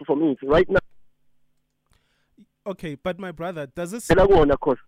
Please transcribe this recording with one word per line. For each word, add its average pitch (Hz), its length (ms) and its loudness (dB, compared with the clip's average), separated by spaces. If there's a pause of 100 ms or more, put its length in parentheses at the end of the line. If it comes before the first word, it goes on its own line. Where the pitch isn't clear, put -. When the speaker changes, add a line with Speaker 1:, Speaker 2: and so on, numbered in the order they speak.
Speaker 1:
from 143 200 -2
it 143 180 0
right 151 260 2
now. 185 100 0 (1900)
Speaker 2:
Okay, 180 300 -10
but 175 240 -8
my 185 140 -12
brother, 160 340 -10
does 170 240 -10
this 226 180 -10
Speaker 1:
And 165 120 2
I 190 80 6
go 196 120 6
on, 143 120 4
of 131 80 0
course. 131 280 0